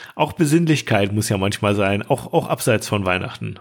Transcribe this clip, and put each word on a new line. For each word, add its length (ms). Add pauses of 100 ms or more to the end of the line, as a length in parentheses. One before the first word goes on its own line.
(160)
auch 180
Besinnlichkeit 760
muss 180
ja 80
manchmal 380
sein, 280
auch, 300
auch 140
abseits 400
von 180
Weihnachten. 560